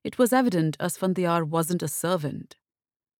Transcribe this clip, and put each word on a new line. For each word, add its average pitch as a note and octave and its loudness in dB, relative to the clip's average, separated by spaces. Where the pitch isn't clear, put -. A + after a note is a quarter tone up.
It - -10
was B3 4
evident F#3 2
Asfandyar F3 0
wasn't E3 -2
a D#3+ -2
servant. E3 -4